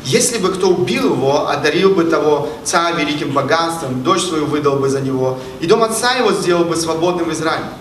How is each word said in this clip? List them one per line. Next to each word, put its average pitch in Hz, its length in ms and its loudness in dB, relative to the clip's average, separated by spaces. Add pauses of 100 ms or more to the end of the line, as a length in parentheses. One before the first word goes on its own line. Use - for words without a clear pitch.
Если 208 360 0
бы 180 100 0
кто 185 200 0
убил 202 440 2
его, 139 340 2
одарил 156 460 2
бы 165 120 2
того 147 440 2 (140)
царя 170 340 0
великим 147 340 -2
богатством, 139 720 -2
дочь 175 180 2
свою 156 240 -2
выдал 143 320 0
бы 135 120 0
за 135 100 0
него, 131 380 -2 (220)
и 165 80 -4
дом 220 160 4
отца 240 300 0
его 233 180 2
сделал 175 340 2
бы 165 100 -2
свободным 160 540 -2
в 156 40 -4
Израиле. 147 360 -4 (120)